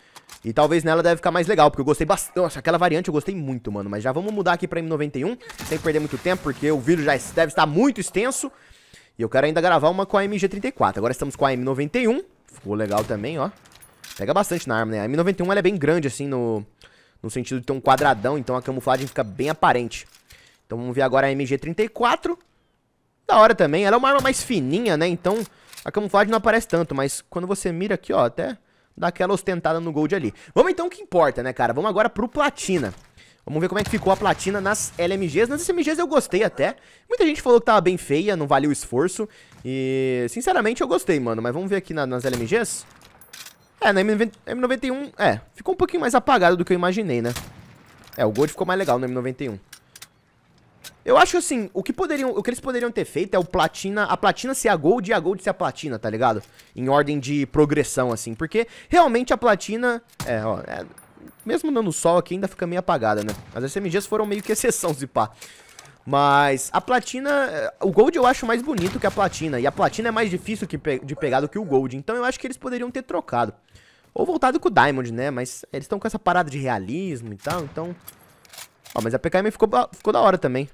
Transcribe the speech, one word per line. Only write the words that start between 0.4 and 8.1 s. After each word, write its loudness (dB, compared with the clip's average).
E -6
talvez 4
nela 4
deve 4
ficar 0
mais 0
legal, 6
porque -8
eu 0
gostei 2
bastante. 0
Nossa, -2
aquela 2
variante 2
eu -4
gostei -2
muito, -6
mano. -6
Mas -6
já 0
vamos -4
mudar 0
aqui -2
pra -4
M -6
noventa -4
e -4
um, -4
sem -4
perder 0
muito -4
tempo, -2
porque -2
o 2
vídeo 2
já 2
es-, -8
deve 2
estar 2
muito 2
extenso. -4